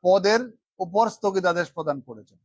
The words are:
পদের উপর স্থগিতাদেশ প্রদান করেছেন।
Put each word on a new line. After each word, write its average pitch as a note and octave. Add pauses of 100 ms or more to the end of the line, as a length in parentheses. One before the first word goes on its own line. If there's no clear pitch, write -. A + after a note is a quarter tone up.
পদের G3 (380)
উপর F#3+
স্থগিতাদেশ F3+
প্রদান D3+
করেছেন। G#2+